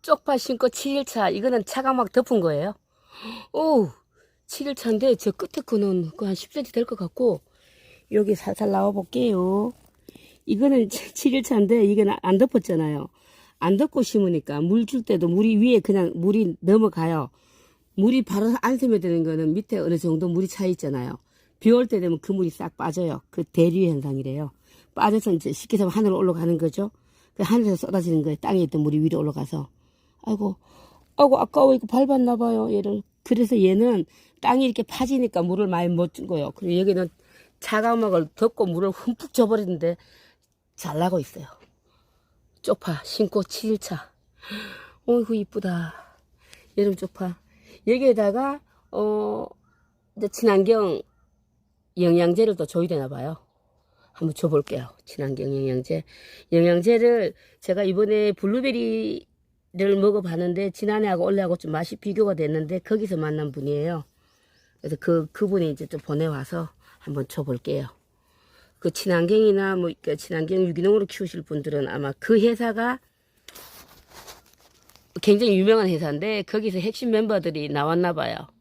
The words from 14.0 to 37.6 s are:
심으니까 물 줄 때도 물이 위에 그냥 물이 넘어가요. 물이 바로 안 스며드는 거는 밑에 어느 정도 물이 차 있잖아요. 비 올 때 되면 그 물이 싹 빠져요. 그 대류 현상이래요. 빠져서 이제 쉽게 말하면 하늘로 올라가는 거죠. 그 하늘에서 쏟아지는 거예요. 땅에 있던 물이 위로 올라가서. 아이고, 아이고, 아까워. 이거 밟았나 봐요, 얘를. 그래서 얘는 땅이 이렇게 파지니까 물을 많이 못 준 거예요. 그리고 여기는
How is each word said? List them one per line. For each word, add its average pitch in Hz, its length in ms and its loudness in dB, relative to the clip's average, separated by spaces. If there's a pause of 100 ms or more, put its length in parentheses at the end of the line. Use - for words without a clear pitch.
심으니까 175 580 0
물 208 260 2
줄 247 160 -4
때도 175 260 0
물이 214 280 4
위에 233 240 6
그냥 190 340 0
물이 180 460 0
넘어가요. 170 680 2 (680)
물이 240 260 2
바로 214 400 0
안 247 160 0
스며드는 175 460 0
거는 160 300 0
밑에 208 240 -4
어느 165 200 0
정도 165 300 0
물이 175 180 0
차 - 200 -6
있잖아요. 139 520 -4 (400)
비 220 140 4
올 247 160 4
때 214 100 0
되면 170 220 0
그 - 100 -10
물이 185 200 0
싹 165 260 -12
빠져요. 156 540 -4
그 175 120 -6
대류 175 480 2
현상이래요. 135 600 -6 (420)
빠져서 208 380 2
이제 160 200 -2
쉽게 - 240 -4
말하면 185 200 2
하늘로 208 220 2
올라가는 170 380 2
거죠. 165 360 -4 (420)
그 - 80 -4
하늘에서 208 320 2 (120)
쏟아지는 170 360 0
거예요. 147 140 -2
땅에 190 260 0
있던 151 200 -2
물이 151 180 0
위로 160 180 0
올라가서. 143 500 -6 (540)
아이고, 202 340 -4 (600)
아이고, 277 220 6
아까워. 269 360 4
이거 233 120 -2
밟았나 247 500 2
봐요, 226 360 -2
얘를. 202 300 -2 (220)
그래서 233 360 2
얘는 190 440 4 (360)
땅이 247 240 2
이렇게 233 200 -2
파지니까 247 580 -2
물을 185 240 0
많이 175 220 0
못 175 260 0
준 - 140 -12
거예요. 147 240 -4
그리고 175 280 -2
여기는 185 280 0 (520)